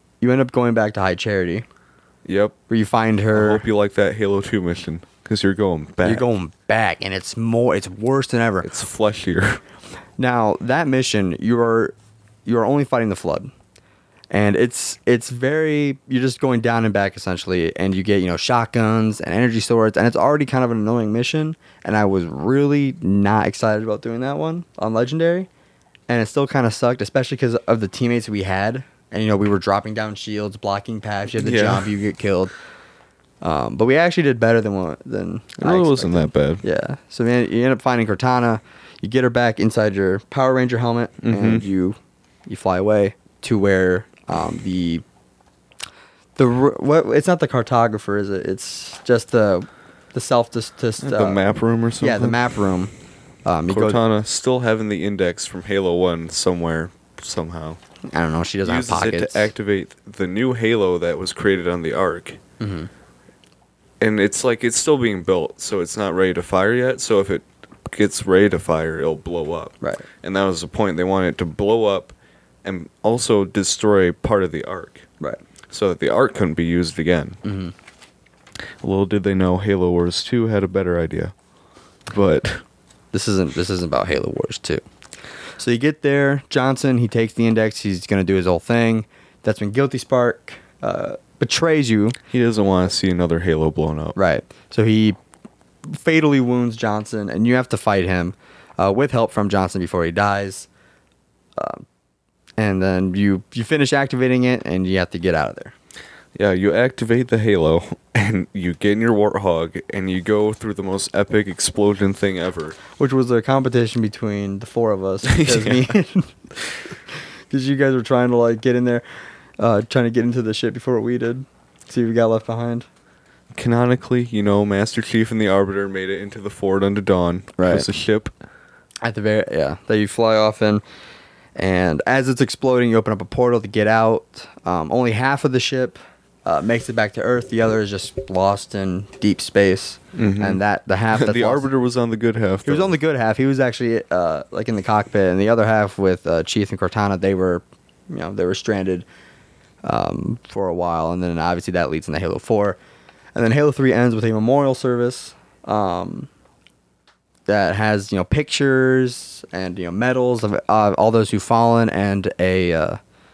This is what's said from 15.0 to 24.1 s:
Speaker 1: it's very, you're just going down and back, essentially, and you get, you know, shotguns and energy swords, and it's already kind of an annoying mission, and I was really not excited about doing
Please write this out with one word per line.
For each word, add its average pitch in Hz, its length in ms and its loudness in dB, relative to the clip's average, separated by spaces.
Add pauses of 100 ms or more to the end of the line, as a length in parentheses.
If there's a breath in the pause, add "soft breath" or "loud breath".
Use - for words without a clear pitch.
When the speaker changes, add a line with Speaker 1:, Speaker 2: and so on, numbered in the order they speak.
Speaker 1:
it's - 240 0
very, 143 680 -2 (120)
you're 127 120 0
just 131 200 -2
going 127 180 2
down 117 240 2
and 107 100 2
back, 98 220 0
essentially, 90 600 -2
and 95 180 0
you 95 80 0
get, 101 180 2
you 90 60 0
know, 85 80 0
shotguns 110 840 0
and 80 120 -4
energy 113 280 0
swords, 110 340 2
and 98 100 4
it's 117 120 2
already 143 280 2
kind 127 200 0
of 117 60 0
an 113 80 -2
annoying 107 340 0
mission, 156 420 -2 (300 soft breath)
and 107 100 -2
I 107 80 4
was 95 220 2
really 135 760 0
not 101 460 2
excited 107 340 0
about 107 200 -4
doing 117 180 -6